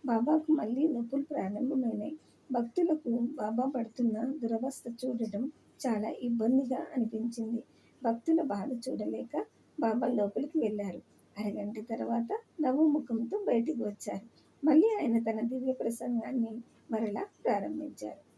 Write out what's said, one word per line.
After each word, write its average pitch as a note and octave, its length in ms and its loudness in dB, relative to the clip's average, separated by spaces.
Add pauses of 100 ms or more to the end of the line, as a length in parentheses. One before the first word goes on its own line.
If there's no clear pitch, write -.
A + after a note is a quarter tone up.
బాబాకు C#4+ 460 2
మళ్ళీ C#4 360 2
నొప్పులు B3+ 360 0
ప్రారంభమైనాయి. A#3 920 -2 (340)
భక్తులకు D4+ 580 0
బాబా A#3 640 0
పడుతున్న A#3 640 0
దురవస్థ A#3+ 680 -4
చూడటం A#3 460 -2 (360)
చాలా G#3+ 220 0
ఇబ్బందిగా B3 760 2 (120)
అనిపించింది. A3+ 680 -2 (400)
భక్తుల B3+ 380 2
బాధ A#3 480 -4
చూడలేక A3 560 -4 (340)
బాబా A#3 280 2
లోపలికి B3+ 520 0
వెళ్ళారు. G#3 420 -2 (360)
అరగంట G#3+ 520 -6
తర్వాత A#3 500 -2 (220)
నవ్వు D4 260 4
ముఖంతో D4 600 0
బయటికి A#3 360 2
వచ్చారు. G#3 420 -6 (400)
మళ్ళీ F#4 360 8
ఆయన A#3 220 2
తన A3+ 180 0
దివ్య B3+ 320 0
ప్రసంగాన్ని A#3 880 -2 (300)
మరలా A3 340 -2 (200)
ప్రారంభించారు. G3 840 -2 (100)